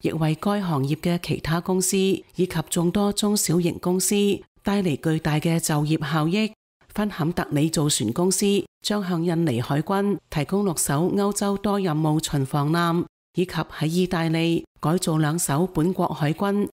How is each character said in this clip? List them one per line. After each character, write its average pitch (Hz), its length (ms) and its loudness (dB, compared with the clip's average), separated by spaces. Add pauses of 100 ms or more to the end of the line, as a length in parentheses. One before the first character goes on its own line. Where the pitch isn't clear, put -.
亦 - 80 0
為 156 260 0
該 202 260 -2
行 156 200 0
業 147 140 0
嘅 175 260 0
其 - 140 -4
他 165 240 -2
公 185 200 0
司 190 180 0
以 190 260 2 (100)
及 - 200 -2 (160)
眾 175 200 0
多 202 220 2
中 208 240 0
小 175 240 2
型 170 180 0
公 185 220 0
司 208 160 0 (460)
帶 202 200 0
嚟 156 160 0
巨 160 220 0
大 151 180 0
嘅 165 220 0
就 160 140 0 (100)
業 151 260 -2
效 156 160 0
益。 208 240 0 (420)
芬 208 160 -2
坎 170 240 -2
特 175 180 -4
里 147 180 2
造 156 200 0
船 117 240 0
公 185 200 2
司 202 140 0 (360)
將 208 240 -2
向 170 160 -2
印 170 240 2
尼 123 140 0
海 143 220 -2
軍 202 340 0 (140)
提 147 160 -2
供 202 180 0
六 180 120 0
艘 151 340 0
歐 202 220 0
洲 202 260 -2
多 202 200 0
任 101 180 0
務 156 220 2 (100)
巡 139 160 0
防 147 280 0
艦， 170 320 0 (300)
以 180 100 0
及 180 80 -6
喺 156 340 -4
意 175 220 2
大 165 160 -2
利 165 400 0 (160)
改 165 180 2
造 160 200 0
兩 156 200 2
艘 151 300 0
本 175 240 0
國 175 160 0
海 151 240 0
軍 202 440 0